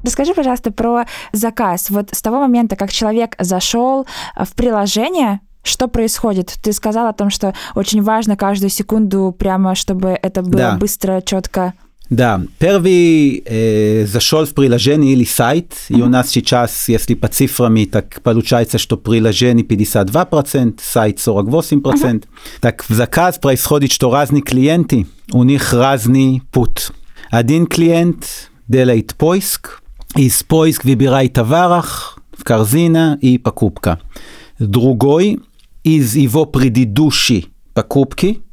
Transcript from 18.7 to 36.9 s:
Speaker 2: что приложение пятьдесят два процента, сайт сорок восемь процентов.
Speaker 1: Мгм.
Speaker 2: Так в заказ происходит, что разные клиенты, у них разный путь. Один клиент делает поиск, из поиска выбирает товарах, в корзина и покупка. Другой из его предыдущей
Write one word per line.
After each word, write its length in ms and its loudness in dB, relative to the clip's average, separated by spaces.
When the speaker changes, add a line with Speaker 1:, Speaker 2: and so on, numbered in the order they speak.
Speaker 2:
что 220 -2
приложение 640 2
пятьдесят 440 0
два 180 0
процента, 580 -2
сайт 340 -2
сорок 300 0
восемь 320 0
процентов. 500 0
Speaker 1:
Мгм. 300 -20
Speaker 2:
Так 260 -2
в 60 -2
заказ 460 0
происходит, 520 0
что 220 0
разные 300 2
клиенты, 640 0
у 120 4
них 280 2
разный 680 2
путь. 360 0
Один 360 2
клиент 840 0
делает 460 2
поиск, 680 -2
из 300 2
поиска 420 2
выбирает 460 2
товарах, 840 0
в 60 -20
корзина 760 2
и 180 4
покупка. 600 -2
Другой 800 2
из 320 2
его 300 2
предыдущей 1040 0